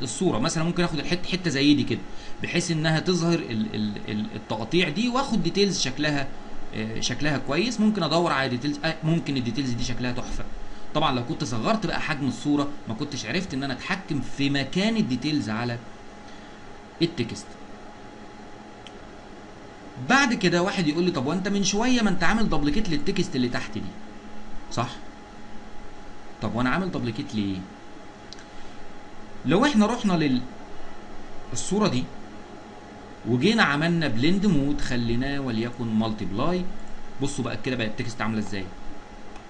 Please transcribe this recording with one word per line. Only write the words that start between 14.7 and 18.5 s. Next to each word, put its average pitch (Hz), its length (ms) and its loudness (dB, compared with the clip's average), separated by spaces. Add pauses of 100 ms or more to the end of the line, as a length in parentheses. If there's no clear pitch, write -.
الديتيلز 131 520 2
على 117 280 -2 (1200)
التكست. 127 440 -2 (2750)